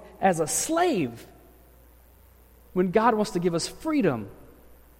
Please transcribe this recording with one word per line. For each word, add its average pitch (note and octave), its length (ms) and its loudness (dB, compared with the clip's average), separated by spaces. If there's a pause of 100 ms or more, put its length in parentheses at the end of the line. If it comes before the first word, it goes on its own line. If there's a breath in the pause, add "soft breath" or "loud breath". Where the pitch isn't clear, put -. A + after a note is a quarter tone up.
(200 loud breath)
as F#3 200 2
a D#3+ 80 -2
slave, B3 800 -2 (1500)
when F3+ 180 0
God A3 240 4
wants G#3 160 0
to F3+ 80 -2
give E3+ 160 0
us D#3+ 120 -2
freedom, F3+ 640 0 (720)